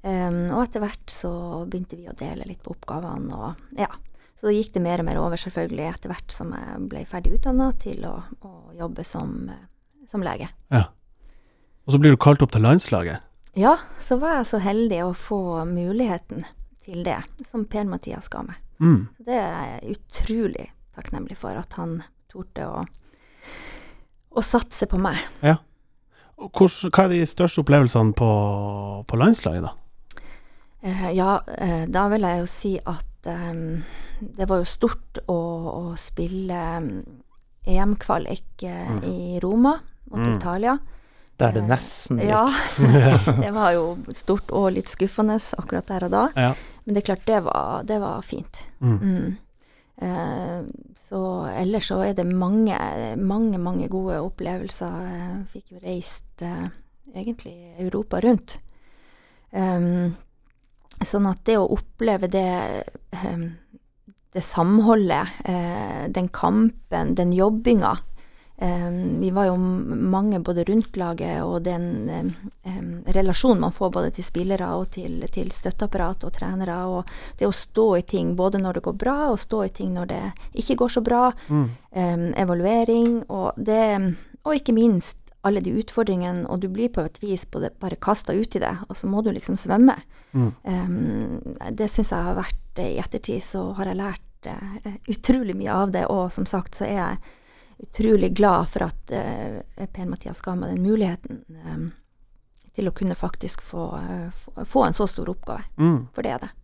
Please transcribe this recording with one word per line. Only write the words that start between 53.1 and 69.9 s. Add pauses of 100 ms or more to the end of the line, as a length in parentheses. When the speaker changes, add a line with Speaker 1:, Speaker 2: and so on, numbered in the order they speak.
Speaker 1:
mange,
mange
gode
opplevelser.
Jeg
fikk
jo
reist,
eh, (460)
egentlig (240)
Europa
rundt. (920)
Em, (880)
sånn
at
det
å
oppleve
det, (280)
em, (840)
det
samholdet, (180)
eh,
den
kampen,
den
jobbinga, (600)
em,
vi
var
jo
m-,